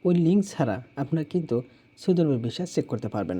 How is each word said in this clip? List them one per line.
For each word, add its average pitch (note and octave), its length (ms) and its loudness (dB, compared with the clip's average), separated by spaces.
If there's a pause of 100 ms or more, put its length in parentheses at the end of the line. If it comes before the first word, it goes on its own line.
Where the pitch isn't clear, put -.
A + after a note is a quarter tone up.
ওই F3+ 100 4 (120)
লিঙ্ক F#3+ 240 4
ছাড়া A#2+ 260 -2 (220)
আপনারা D3 340 -2
কিন্তু D#3 240 -2 (440)
সৌদি F3+ 220 2
আরবের C#3+ 220 2
ভিসা A#2 200 -4 (100)
চেক - 180 0
করতে A2+ 220 -4
পারবেন F#2 260 -4